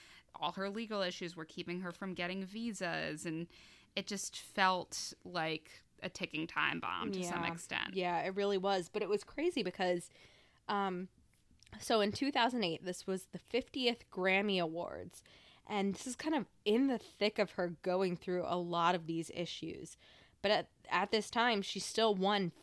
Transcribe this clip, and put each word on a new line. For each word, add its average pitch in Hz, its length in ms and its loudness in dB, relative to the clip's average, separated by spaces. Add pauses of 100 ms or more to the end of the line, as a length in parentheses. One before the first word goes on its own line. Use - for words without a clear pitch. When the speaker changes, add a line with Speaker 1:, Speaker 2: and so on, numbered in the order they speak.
(360)
Speaker 1:
all 160 180 -2
her 196 160 -4
legal 208 320 -4
issues 180 340 -4
were 160 100 -10
keeping 175 360 -6
her 180 100 -6
from 185 220 -8
getting 180 300 -4
visas. 180 840 -4
And 165 220 -2 (480)
it 202 120 -4
just - 300 -6
felt - 760 0 (100)
like 160 600 -4 (180)
a - 80 -6
ticking 160 380 -4
time 151 320 2
bomb 87 320 -2
to 185 120 -2
some 175 200 -2
Speaker 2:
Yeah. 165 80 0
Speaker 1:
extent. - 440 -4
Speaker 2:
Yeah, 175 260 0
it 190 140 -2
really 202 220 2
was. 190 320 0
But 208 120 -4
it 185 80 -2
was 202 140 0
crazy 294 400 -2
because, 180 460 0 (580)
um, 190 420 -2 (680)
so 226 220 4
in 202 100 4
two 269 200 0
thousand 240 320 4
eight, 165 220 -2
this 180 200 -6
was 190 200 -2
the - 140 -14
fiftieth 240 720 -2
Grammy 190 500 4
Awards. 165 600 -4 (440)
And 196 260 2
this - 140 -8
is 247 80 -6
kind 311 200 -2
of 233 120 -2 (160)
in 233 240 4
the 254 100 2
thick - 400 -2
of 196 140 2
her 175 300 -2
going 185 340 2
through 180 300 -2
a 175 120 0
lot 175 380 4
of 165 120 -4
these 165 260 -2
issues. - 640 -8 (440)
But 196 100 2
at, 175 180 2 (200)
at 185 220 2
this 214 180 2
time, 233 320 2
she - 180 -6
still 220 360 4
won 190 480 4